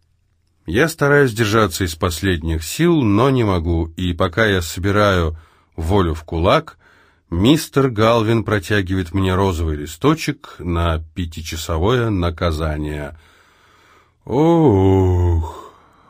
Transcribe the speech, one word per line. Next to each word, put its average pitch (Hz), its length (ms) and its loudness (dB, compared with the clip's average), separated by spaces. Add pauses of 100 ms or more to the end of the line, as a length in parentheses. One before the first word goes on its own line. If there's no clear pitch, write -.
(640)
Я 123 240 0
стараюсь 143 420 2
держаться 107 540 0
из 82 100 -4
последних 80 680 -2
сил, 165 360 0
но 110 280 2
не 127 160 2
могу, 85 400 0 (100)
и 90 160 -2
пока 95 340 -2
я 98 160 0
собираю 92 760 0 (400)
волю 85 360 0
в 76 120 -10
кулак — 95 520 0 (520)
Мистер 135 600 0
Галвин 110 540 0
протягивает 95 680 -2
мне 95 200 0
розовый 82 440 0
листочек 139 840 -4
на 85 420 -2 (140)
пятичасовое 85 960 -4
наказание. 78 1080 -4 (1080)
Ох, 95 1500 2 (360)